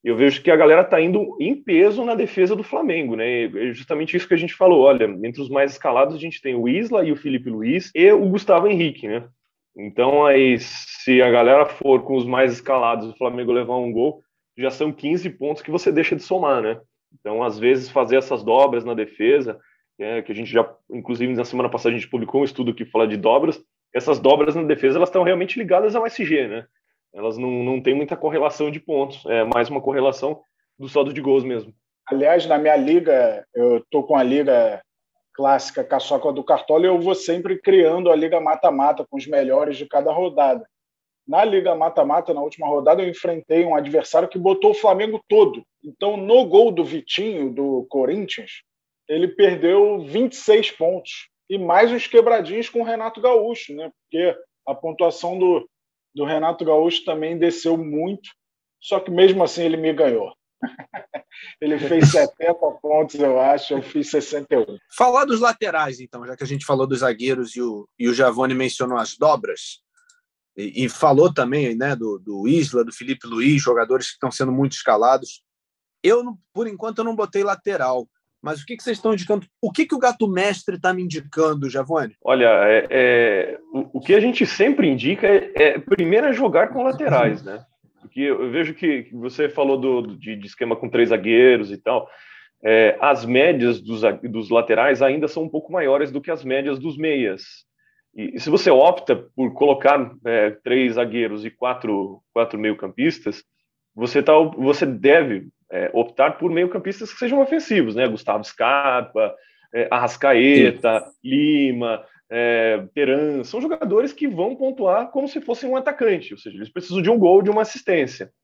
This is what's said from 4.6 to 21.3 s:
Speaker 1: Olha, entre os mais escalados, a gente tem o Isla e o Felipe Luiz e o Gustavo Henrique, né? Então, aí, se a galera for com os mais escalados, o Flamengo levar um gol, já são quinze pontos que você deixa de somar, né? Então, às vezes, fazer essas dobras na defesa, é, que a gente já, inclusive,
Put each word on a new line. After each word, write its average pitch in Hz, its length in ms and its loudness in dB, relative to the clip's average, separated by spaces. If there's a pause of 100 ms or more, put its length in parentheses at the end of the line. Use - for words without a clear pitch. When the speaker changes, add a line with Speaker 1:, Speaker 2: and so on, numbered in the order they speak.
Speaker 1:
Olha, 131 240 6 (180)
entre 123 180 -10
os 135 60 -10
mais 139 240 0
escalados, 139 420 0
a 160 40 -10
gente 160 240 -12
tem 131 140 -6
o 120 120 -2
Isla 202 380 0
e 156 80 -2
o - 20 0
Felipe 131 340 -6
Luiz 117 460 -4
e 175 160 6
o 202 160 4
Gustavo 185 400 2
Henrique, 170 400 -2
né? 113 180 -6 (520)
Então, 123 480 2
aí, 135 340 6
se - 640 0
a 123 100 6
galera 123 340 6
for 131 380 0
com 135 140 -4
os 123 80 -2
mais 127 260 2
escalados, 117 560 -2
o 113 100 -16
Flamengo 123 360 -4
levar 120 240 -2
um 120 160 -4
gol, 143 280 -2 (360)
já 127 120 -4
são 151 220 -4
quinze 160 380 -6
pontos 147 320 -8
que - 100 -12
você 180 180 0
deixa 156 280 0
de 151 60 -12
somar, 147 380 0
né? 110 200 -6 (360)
Então, 107 240 -6
às 110 160 -4
vezes, 123 320 2
fazer 127 280 2
essas 131 260 -2
dobras 120 400 2
na 120 100 -6
defesa, 113 640 0 (400)
é, 110 240 -6
que 110 120 -12
a - 20 -8
gente 107 160 -12
já, 113 180 0 (220)
inclusive, 120 420 -6